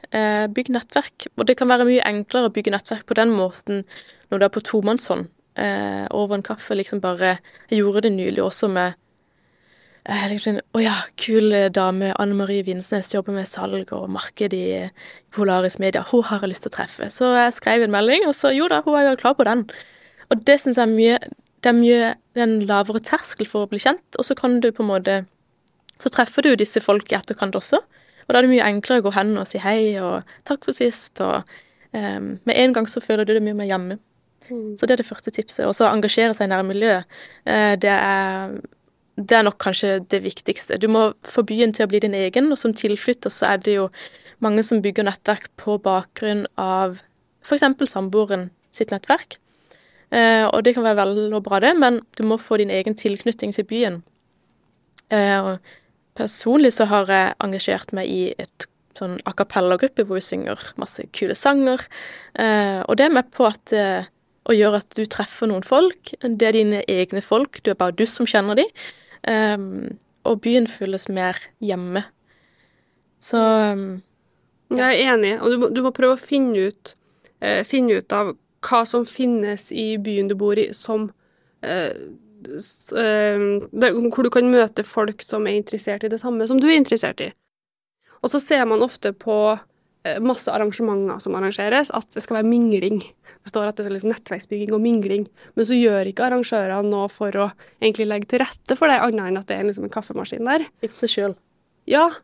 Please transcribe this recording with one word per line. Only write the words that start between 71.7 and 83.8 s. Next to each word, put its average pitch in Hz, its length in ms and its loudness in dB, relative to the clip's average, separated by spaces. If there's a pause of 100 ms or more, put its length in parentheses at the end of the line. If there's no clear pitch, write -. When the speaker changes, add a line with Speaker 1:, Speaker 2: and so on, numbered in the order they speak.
Speaker 1:
Så, - 160 -6
ehm, 208 680 0 (680)
Speaker 2:
Jeg 254 300 2
er 262 140 2
enig, 214 260 2
og - 100 0
du 247 80 2
må, 240 140 2
du 233 100 -2
må 254 140 0
prøve 262 160 4
å 262 80 -2
finne 240 480 0
ut, - 260 -14 (460)
eh, 202 240 0
finne 247 320 2
ut 190 160 -4
av 202 220 -2 (260)
hva 233 260 2
som 240 200 -2
finnes 220 640 -2
i 220 240 -4
byen 202 320 -4
du 202 60 -2
bor 202 260 0
i, - 120 -2
som, 220 340 -6 (560)
eh, 170 260 -4 (560)
s-, - 480 -16
eh, 214 460 2 (340)
det, 226 220 2 (180)